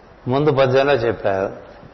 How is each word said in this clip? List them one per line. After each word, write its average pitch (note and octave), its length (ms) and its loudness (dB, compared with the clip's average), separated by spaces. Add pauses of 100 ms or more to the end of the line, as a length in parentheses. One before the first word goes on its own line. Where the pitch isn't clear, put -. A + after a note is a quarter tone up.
(280)
ముందు C#3+ 220 0
పద్యంలో C3+ 440 2
చెప్పారు. A2 760 -4 (240)